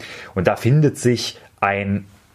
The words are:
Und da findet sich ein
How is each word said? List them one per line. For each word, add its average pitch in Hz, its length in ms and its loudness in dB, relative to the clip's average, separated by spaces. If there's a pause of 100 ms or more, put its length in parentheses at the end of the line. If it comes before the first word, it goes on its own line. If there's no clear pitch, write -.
(340)
Und 90 120 0
da 104 100 4
findet 143 420 2
sich - 400 -2 (220)
ein 101 460 0 (280)